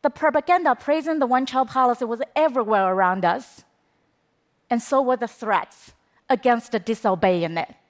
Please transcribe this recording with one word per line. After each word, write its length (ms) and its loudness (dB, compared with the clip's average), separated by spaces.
The 80 0
propaganda 640 0
praising 460 -2
the 60 2
one-child 420 0
policy 360 0
was 180 -6
everywhere 580 2
around 320 2
us. 400 -4
And 140 -2
so 180 0
were 160 0
the 120 -6
threats 640 -6
against 440 0
disobeying 720 0
it. 180 -6